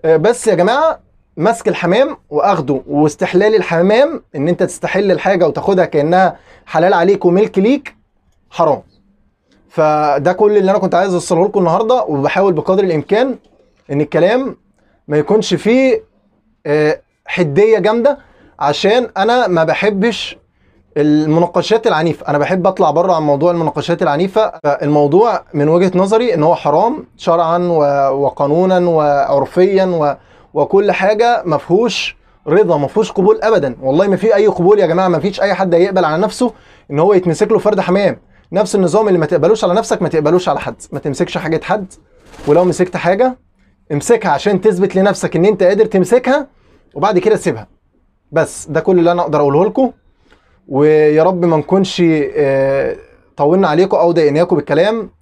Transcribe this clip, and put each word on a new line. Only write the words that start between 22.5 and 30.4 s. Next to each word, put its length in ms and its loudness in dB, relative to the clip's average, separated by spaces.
أطلع 240 0
بره 220 0
عن 100 0
موضوع 280 0
المناقشات 500 -4
العنيفة. 520 -2
فالموضوع 800 0
من 160 0
وجهة 260 2
نظري 380 0
إن 100 0
هو 120 2
حرام 520 -2
شرعًا 400 0
و-، 680 0
وقانونًا 560 0
وعرفيًا 960 0
و-، 300 -2